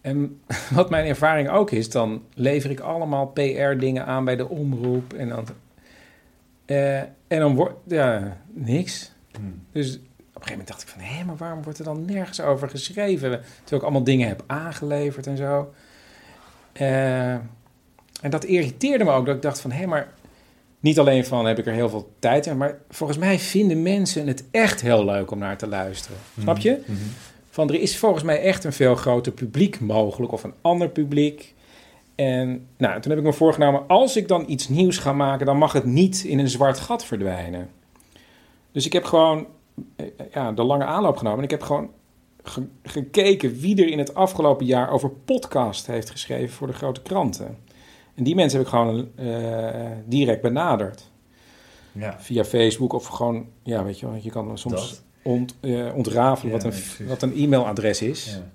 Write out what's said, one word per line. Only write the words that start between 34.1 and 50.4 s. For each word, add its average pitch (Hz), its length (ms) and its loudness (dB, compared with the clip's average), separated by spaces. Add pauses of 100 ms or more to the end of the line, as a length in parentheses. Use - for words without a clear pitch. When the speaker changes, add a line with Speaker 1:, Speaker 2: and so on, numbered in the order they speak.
Speaker 1:
ik 196 120 -2
dan 170 180 2
iets 139 220 -6
nieuws 175 300 4
ga 139 140 0
maken... 135 340 0
dan 139 120 4
mag 151 140 4
het 135 120 2
niet 165 400 2
in 139 140 0
een 139 100 2
zwart 131 300 2
gat 233 260 -4
verdwijnen. 90 640 -6 (1040)
Dus 139 140 -2
ik 156 60 -4
heb 175 120 2
gewoon, 160 420 4 (500)
eh, - 100 -10 (260)
ja, 123 200 -2
de 107 100 0
lange 139 220 2
aanloop 165 320 0
genomen... 110 220 -2
en 139 60 -4
ik 135 60 -4
heb 151 120 -4
gewoon - 280 -4 (520)
ge-, - 240 -10 (160)
gekeken 151 800 2
wie 190 220 2
er 165 60 6
in 151 100 0
het 143 160 -2
afgelopen 151 520 4
jaar 127 240 2
over 135 200 0
podcast - 760 -2
heeft 113 240 -6
geschreven 123 440 -6
voor 139 120 -10
de 131 60 -6
grote 131 300 -6
kranten. 143 540 -4 (580)
En 131 100 -2
die 151 100 2
mensen 151 240 4
heb 131 80 2
ik - 80 -10
gewoon, 117 420 2
eh, 117 680 -6 (200)
direct 123 360 2